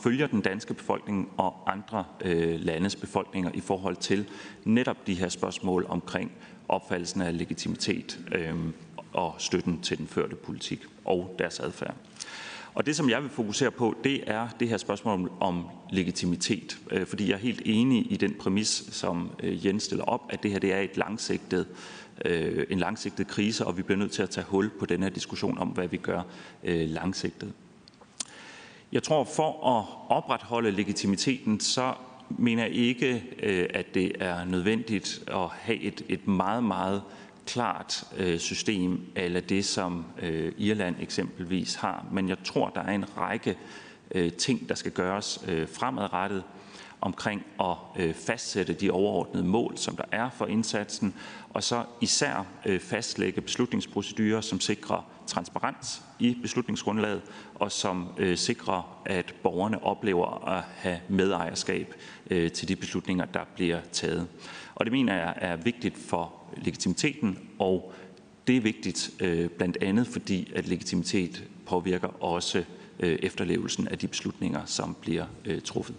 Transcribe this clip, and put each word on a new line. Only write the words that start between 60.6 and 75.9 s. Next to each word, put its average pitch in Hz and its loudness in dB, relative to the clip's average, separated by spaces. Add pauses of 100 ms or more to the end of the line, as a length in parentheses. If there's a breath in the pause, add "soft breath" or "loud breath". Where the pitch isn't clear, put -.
have 87 -2
medejerskab, 92 2 (360 loud breath)
øh, 85 4
til - -6
de 92 2
beslutninger, 90 -2
der 87 -2 (100)
bliver 85 2 (120)
taget. 85 0 (460 loud breath)
Og - 2
det 113 -2
mener 123 4
jeg 85 2
er 87 0
vigtigt 101 0
for 85 -2 (240)
legitimiteten, 95 0 (200)
og 92 2 (540 loud breath)
det 127 6
er 127 4
vigtigt, 107 0 (100)
øh, 85 4
blandt 90 0
andet 104 4
fordi, 101 -2
at 90 -2
legitimitet 87 0 (220)
påvirker 90 0 (160)
også, 90 0 (360 loud breath)
øh, 85 4
efterlevelsen 90 0
af - -4
de 98 -2
beslutninger, - -2
som - -2
bliver, 85 -2 (180)
øh, 95 -2
truffet. - -6